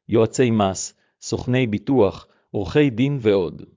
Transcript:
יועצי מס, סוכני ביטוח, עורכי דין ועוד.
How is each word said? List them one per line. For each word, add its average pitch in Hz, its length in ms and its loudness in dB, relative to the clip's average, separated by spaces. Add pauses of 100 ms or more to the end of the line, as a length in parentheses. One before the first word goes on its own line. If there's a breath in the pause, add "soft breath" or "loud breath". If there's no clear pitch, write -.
יועצי 113 420 2
מס, 104 420 -2 (280)
סוכני 123 460 -2
ביטוח, 107 600 0 (240)
עורכי 107 380 0
דין 131 320 -2
ועוד. 95 420 0 (140)